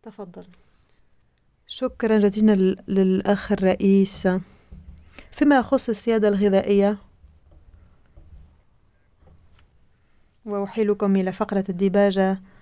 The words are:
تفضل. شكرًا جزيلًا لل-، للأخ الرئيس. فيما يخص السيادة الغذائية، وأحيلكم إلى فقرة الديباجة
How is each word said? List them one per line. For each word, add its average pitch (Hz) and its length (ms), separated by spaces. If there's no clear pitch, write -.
تفضل. 185 420
شكرًا 226 520
جزيلًا 208 360
لل-، 190 220
للأخ 190 640
الرئيس. 196 760
فيما 285 260
يخص 240 320
السيادة 220 380
الغذائية، 202 720
وأحيلكم 202 680
إلى 185 160
فقرة 202 380
الديباجة 190 720